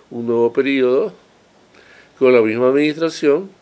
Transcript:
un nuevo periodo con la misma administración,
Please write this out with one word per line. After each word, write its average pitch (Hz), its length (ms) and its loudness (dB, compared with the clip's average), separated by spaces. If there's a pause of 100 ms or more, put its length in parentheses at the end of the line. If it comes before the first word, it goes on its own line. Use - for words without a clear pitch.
(100)
un 120 160 -10
nuevo 117 260 0
periodo 139 600 -2 (1040)
con 127 140 4
la 123 80 6
misma 113 280 0
administración, 151 840 -2 (120)